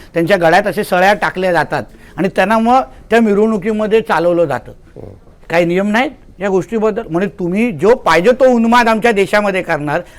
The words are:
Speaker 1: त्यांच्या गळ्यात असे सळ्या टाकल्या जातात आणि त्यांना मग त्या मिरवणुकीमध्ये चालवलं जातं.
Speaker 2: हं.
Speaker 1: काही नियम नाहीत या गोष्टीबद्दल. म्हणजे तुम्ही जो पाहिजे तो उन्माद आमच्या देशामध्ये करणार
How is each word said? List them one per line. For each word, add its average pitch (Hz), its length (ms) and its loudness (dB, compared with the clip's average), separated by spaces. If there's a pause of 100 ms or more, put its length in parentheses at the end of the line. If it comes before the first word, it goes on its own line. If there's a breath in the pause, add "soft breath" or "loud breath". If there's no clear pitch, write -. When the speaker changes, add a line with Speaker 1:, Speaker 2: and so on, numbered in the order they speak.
(140 loud breath)
Speaker 1:
त्यांच्या 170 220 0
गळ्यात 175 300 2
असे 202 180 -4
सळ्या 190 300 2
टाकल्या 185 380 -2
जातात 147 300 -2 (340 soft breath)
आणि 196 200 -2
त्यांना 208 220 2
मग 240 220 2 (300 soft breath)
त्या 233 100 4
मिरवणुकीमध्ये 214 800 0
चालवलं 175 440 0
जातं. 127 280 -6 (240)
Speaker 2:
हं. 98 180 -18 (360)
Speaker 1:
काही 170 140 2
नियम 180 240 0
नाहीत 226 220 0 (300)
या 202 80 -4
गोष्टीबद्दल. 214 640 -2
म्हणजे 185 280 -4
तुम्ही 190 340 -2
जो 180 220 2
पाहिजे 202 380 2
तो 262 120 2
उन्माद 240 440 4
आमच्या 226 240 2
देशामध्ये 196 500 0
करणार 151 380 -2 (180 loud breath)